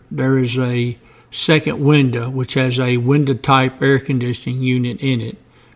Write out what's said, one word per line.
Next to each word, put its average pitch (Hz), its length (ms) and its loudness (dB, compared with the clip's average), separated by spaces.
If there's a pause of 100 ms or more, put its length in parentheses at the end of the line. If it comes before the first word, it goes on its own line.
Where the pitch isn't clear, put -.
(100)
there 135 260 0
is 127 220 0
a 120 400 -2 (320)
second 156 540 0
window, 131 440 2
which 131 260 -4
has 131 260 0
a 123 160 0
window-type 131 840 2
air 135 200 4
conditioning 123 600 -4
unit 123 380 -2
in 131 200 -2
it, 110 180 -10 (380)